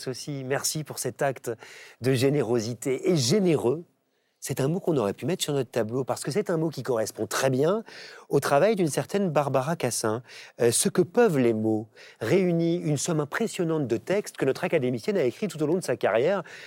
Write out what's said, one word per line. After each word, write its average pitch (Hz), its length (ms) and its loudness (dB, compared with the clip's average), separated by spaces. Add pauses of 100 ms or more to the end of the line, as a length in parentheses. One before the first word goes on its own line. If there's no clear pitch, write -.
aussi. 135 380 -8
Merci 135 380 -4
pour - 160 -10
cet 127 220 -6
acte 135 300 -2 (500)
de 131 120 4
générosité. 123 1000 0
Et 175 60 4
généreux, 147 640 2 (580)
c'est 135 200 -6
un 135 60 2
mot 160 120 0
qu'on 170 180 0
aurait 101 180 2
pu - 100 -10
mettre 175 180 -2
sur 147 100 -4
notre 139 180 -2
tableau, 120 320 -2
parce 120 200 -4
que - 60 -4
c'est - 220 -2
un 165 60 0
mot 160 120 0
qui 135 140 -8
correspond 110 420 -2
très 131 240 0
bien 160 340 2 (460)
au 143 100 2
travail 170 360 4
d'une 175 140 2
certaine 180 420 -2
Barbara 143 440 0
Cassin. 117 460 -2 (400)
Euh, 120 80 6
Ce - 180 2
que 185 140 2
peuvent 190 380 4
les 117 160 4
mots, 110 320 0 (340)
réunit 170 540 2
une 165 220 0
somme 160 240 -2
impressionnante 160 640 -2
de 113 100 0
textes 202 400 -4
que - 80 -2
notre - 180 0
académicienne 160 540 0
a 160 60 2
écrits 127 240 -2
tout 156 160 -4
au - 20 2
long 160 120 0
de 175 60 -4
sa 131 120 -2
carrière, 131 480 2 (240)